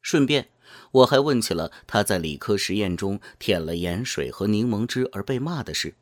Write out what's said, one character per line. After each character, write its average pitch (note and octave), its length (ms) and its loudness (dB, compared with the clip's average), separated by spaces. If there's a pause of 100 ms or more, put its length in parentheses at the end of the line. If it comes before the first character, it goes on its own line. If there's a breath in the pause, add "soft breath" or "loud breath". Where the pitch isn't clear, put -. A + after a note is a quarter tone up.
顺 D3 240 2
便， C3+ 240 0 (420 loud breath)
我 C3 140 10
还 C3+ 140 4
问 C#3 220 2
起 F#2 120 -4
了 E2 160 -4 (160 loud breath)
他 G#2+ 160 0
在 F#2+ 160 0
理 D#2+ 200 -4
科 G#2 200 -2
实 F#2+ 180 -2
验 G2 200 0
中 G2 240 -4 (180 loud breath)
舔 F2 260 -2
了 E2 120 -4
盐 F2 300 -4
水 C2 260 -6
和 F#2+ 160 -4
柠 G#2+ 180 2
檬 A2+ 220 -2
汁 B2+ 240 -4
而 G2+ 100 -8
被 C3 160 -4
骂 D3 240 -6
的 F2 120 -10
事。 - 280 -8